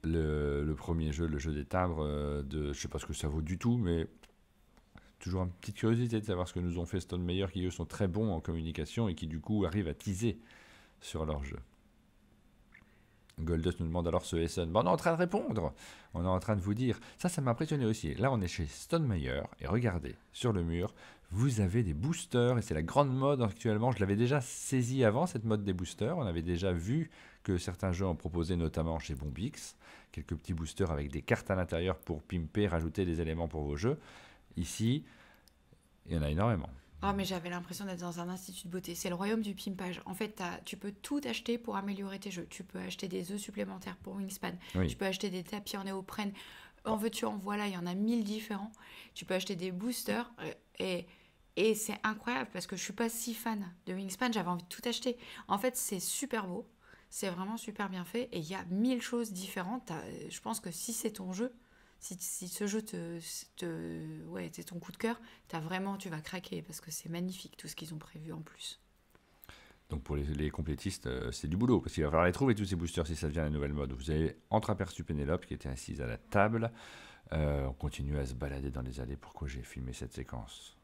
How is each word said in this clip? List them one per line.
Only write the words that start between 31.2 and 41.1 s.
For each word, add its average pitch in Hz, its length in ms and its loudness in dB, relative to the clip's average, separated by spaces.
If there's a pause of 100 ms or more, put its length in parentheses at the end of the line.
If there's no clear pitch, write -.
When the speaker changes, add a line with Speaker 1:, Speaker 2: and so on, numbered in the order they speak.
Speaker 1:
cartes - 280 0
à 98 60 6
l'intérieur 90 420 2
pour 78 240 -6
pimper, 92 460 0
rajouter 82 380 2
des 85 160 2
éléments 82 260 0
pour 78 160 -4
vos 73 140 -2
jeux. 123 200 2 (600)
Ici, 117 480 0 (1000)
il - 60 -2
y 82 40 2
en 78 60 2
a 73 60 2
énormément. 92 400 2 (320)
Speaker 2:
Oh, 196 140 0
mais 196 80 0
j'avais 180 260 -2
l'impression 175 360 -6
d'être 180 160 -6
dans 175 180 -6
un 175 80 -4
institut 185 400 -10
de 170 60 -10
beauté. 175 200 -6
C'est 170 140 -6
le 175 80 -2
royaume 208 260 0
du 202 140 -4
pimpage. 185 500 -6
En 185 80 -8
fait, 208 220 -2
t'as, 175 300 -4
tu - 100 -8
peux 202 160 -6
tout 285 320 -4